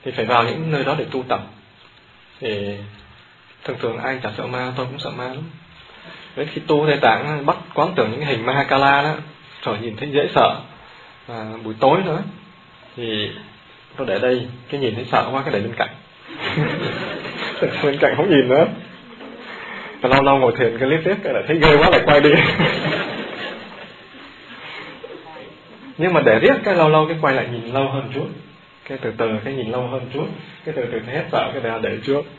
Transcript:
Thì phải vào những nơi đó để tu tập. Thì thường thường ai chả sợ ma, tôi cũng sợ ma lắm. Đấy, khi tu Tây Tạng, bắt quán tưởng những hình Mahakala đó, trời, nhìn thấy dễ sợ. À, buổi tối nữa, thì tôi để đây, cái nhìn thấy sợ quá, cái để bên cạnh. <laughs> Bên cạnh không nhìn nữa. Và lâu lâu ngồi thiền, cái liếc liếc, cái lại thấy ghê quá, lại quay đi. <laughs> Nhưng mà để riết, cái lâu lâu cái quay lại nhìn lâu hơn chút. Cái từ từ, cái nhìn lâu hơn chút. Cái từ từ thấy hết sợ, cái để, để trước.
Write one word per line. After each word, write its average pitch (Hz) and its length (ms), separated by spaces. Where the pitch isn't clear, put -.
Thì 131 80
phải 117 140
vào 117 180
những 156 280
nơi 139 120
đó 139 140
để 131 140
tu 131 160
tập. 104 140
Thì 101 380
thường 127 160
thường 120 180
ai 131 260
chả 120 140
sợ 120 100
ma, 123 300
tôi 127 80
cũng 131 140
sợ 143 100
ma 127 180
lắm. 151 160
Đấy, 143 160
khi 156 160
tu 151 200
Tây 143 140
Tạng, 139 440
bắt 170 120
quán 170 220
tưởng 110 160
những 143 140
hình 117 200
Mahakala 139 560
đó, 151 140
trời, 107 160
nhìn 113 140
thấy 139 160
dễ 147 240
sợ. 117 200
À, 113 180
buổi 110 160
tối 143 260
nữa, 156 160
thì 107 360
tôi 131 100
để 98 120
đây, 127 280
cái 143 100
nhìn 113 160
thấy 120 100
sợ 120 260
quá, 135 100
cái 135 120
để 101 60
bên 110 180
cạnh. - 120
<laughs> - 220
Bên 143 140
cạnh 143 200
không 190 120
nhìn 131 200
nữa. 139 160
Và 127 80
lâu 139 140
lâu 139 140
ngồi 123 220
thiền, 117 200
cái 131 100
liếc 160 180
liếc, 202 160
cái 139 100
lại 101 140
thấy 156 120
ghê 147 180
quá, 165 120
lại 139 160
quay 147 160
đi. 147 80
<laughs> 147 60
Nhưng 175 160
mà 151 80
để 113 180
riết, 240 240
cái 202 120
lâu 160 140
lâu 156 180
cái 160 140
quay 139 140
lại 120 160
nhìn 117 220
lâu 135 160
hơn 131 240
chút. 147 140
Cái 131 120
từ 110 160
từ, 117 100
cái 135 100
nhìn 117 180
lâu 123 160
hơn 131 140
chút. 160 140
Cái 151 120
từ 123 140
từ 113 140
thấy 127 100
hết 156 160
sợ, 113 220
cái 135 100
để, 113 180
để 104 220
trước. 139 180